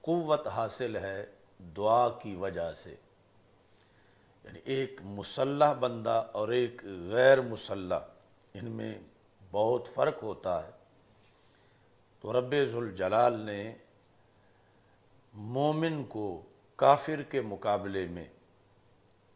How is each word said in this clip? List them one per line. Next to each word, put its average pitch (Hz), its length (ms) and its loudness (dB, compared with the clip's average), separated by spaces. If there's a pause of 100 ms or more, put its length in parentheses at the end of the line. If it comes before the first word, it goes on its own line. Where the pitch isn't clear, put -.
क़ुव्वत 156 440 0
हासिल 110 500 -4
है 98 200 -6 (560)
दुआ 113 420 4
की 104 200 -10
वजह 87 380 -4
से। - 160 -14 (1500)
यानी - 160 -18 (120)
एक 135 280 -4 (100)
मुसल्लह 143 640 2
बंदा 117 440 0 (140)
और 107 220 -2
एक 120 300 0
गैर 107 580 6
मुसल्लह, 98 640 -4 (500)
इनमें 110 500 -10 (380)
बहुत 113 460 2
फ़र्क 147 340 0
होता 92 380 -2
है। 80 120 -12 (1500)
तो 104 80 -6
रब्बे 127 340 2
जुल 117 280 -4
जलाल 107 460 4
ने 107 360 -8 (1600)
मोमिन 147 720 0
को 107 200 -6 (520)
काफिर 143 520 4
के 135 120 -2
मुकाबले 98 640 -2
में 85 220 -12 (1040)